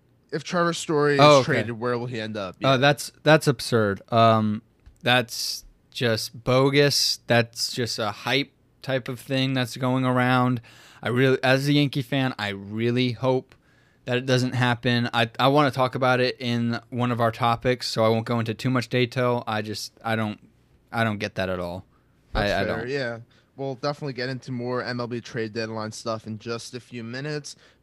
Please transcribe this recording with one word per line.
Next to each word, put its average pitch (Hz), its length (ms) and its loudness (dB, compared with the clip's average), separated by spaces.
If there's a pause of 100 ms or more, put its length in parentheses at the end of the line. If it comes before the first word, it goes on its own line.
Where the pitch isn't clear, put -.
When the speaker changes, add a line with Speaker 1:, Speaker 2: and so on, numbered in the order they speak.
(300)
Speaker 1:
If 156 140 -6
Trevor 170 300 0
Story 147 400 0
is 139 60 4
Speaker 2:
Oh, 147 180 10
okay. 127 60 4
Speaker 1:
traded, 117 360 -2
where 123 180 -2
will 120 80 -6
he 120 140 -8
end 110 160 -8
up? 95 260 -8
Speaker 2:
Oh, 135 100 2
Speaker 1:
Yeah. 131 40 4
Speaker 2:
that's, 143 340 2 (120)
that's 151 240 6
absurd. 110 560 0 (100)
Um, 110 480 4 (420)
that's - 600 -2 (260)
just 113 540 -4
bogus. 135 800 4
That's 117 460 0
just 120 260 -4
a 107 120 -2
hype 131 420 -2 (300)
type 131 260 -4
of 127 120 -10
thing 131 340 -2
that's 127 240 -4
going 131 260 0
around. 127 560 2 (420)
I 104 60 -4
really, 127 340 2
as 135 260 2
a 147 40 4
Yankee 143 300 2
fan, 131 360 -2
I 104 100 -4
really 113 640 -2
hope 131 420 -2 (500)
that 123 140 0
it 131 80 -6
doesn't 127 260 2
happen. 120 600 0
I, 117 240 2
I 127 100 4
wanna 143 220 4
talk 127 240 0
about 127 260 2
it 123 180 0
in 117 400 -2 (120)
one 123 200 -2
of 117 120 0
our 113 100 2
topics, 120 560 0
so 113 160 0
I 110 40 6
won't 113 180 2
go 120 120 -2
into 113 140 -2
too 127 180 -2
much 123 200 -2
detail. 123 560 0
I 107 160 -2
just, 107 320 -10 (100)
I 113 100 0
don't, 107 240 -2 (540)
I 113 120 0
don't 104 140 -2
get 104 180 -6
that 95 120 -2
at 90 100 -4
all. 87 280 -8 (480)
Speaker 1:
That's 104 180 0
Speaker 2:
I, 92 80 0
I 101 60 0
Speaker 1:
fair, 110 140 -4
Speaker 2:
don't. 120 100 -8
Speaker 1:
yeah. 123 280 -4 (380)
We'll 135 200 -6
definitely 143 360 -6
get 123 160 -6
into 131 240 -8
more 123 300 -4
M 123 180 -6
L 120 60 -4
B 113 160 -6
trade 113 320 -6
deadline 110 380 -6
stuff 113 340 -8
in 110 120 -8
just 117 360 -10
a 123 60 -10
few 120 220 -14
minutes. 143 540 -10 (260)